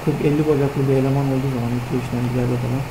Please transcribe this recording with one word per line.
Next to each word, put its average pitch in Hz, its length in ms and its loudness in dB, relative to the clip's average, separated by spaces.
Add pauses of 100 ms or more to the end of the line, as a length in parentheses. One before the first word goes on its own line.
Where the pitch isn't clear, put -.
kırk 143 240 0
elli 147 220 2
bacaklı 143 380 2
bir 135 120 4
eleman 135 320 2
olduğu 131 240 0
zaman 120 200 -2
mikro 123 260 -4
işlemcilerde 123 640 0
falan 127 260 -2